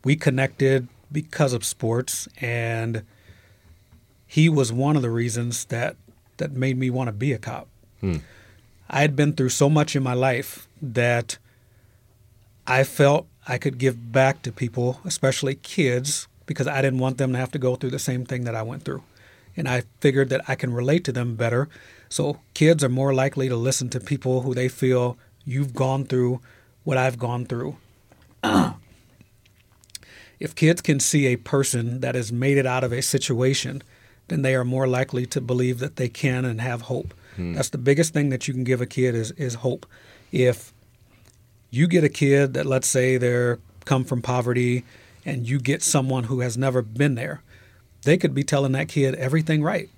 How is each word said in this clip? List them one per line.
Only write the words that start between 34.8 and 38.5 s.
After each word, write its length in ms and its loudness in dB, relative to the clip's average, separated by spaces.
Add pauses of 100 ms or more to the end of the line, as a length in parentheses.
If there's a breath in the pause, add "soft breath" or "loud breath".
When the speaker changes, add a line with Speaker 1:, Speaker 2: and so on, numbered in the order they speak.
Speaker 1:
likely 400 0
to 140 -4
believe 380 0
that 180 -8
they 140 -2
can 340 0
and 160 -4
have 220 -4
hope. 320 -6 (220 loud breath)
Speaker 2:
Hmm. 180 -6
Speaker 1:
That's 160 -2
the 80 -6
biggest 340 2
thing 160 2
that 180 -4
you 60 -4